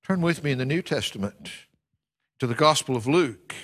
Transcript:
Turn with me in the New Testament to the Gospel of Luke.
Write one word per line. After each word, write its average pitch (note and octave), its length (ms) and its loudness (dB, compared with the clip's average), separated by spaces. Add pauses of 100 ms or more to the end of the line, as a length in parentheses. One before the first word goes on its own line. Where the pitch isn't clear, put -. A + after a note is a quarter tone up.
Turn F#3+ 140 0
with E3+ 240 2
me C#3+ 80 2
in B2+ 60 0
the B2+ 60 -2
New D#3 180 0
Testament G#2 680 -4 (880)
to C3 80 -2
the A#2 80 -2
Gospel D3 420 2
of A2 100 -4
Luke. C#3+ 580 2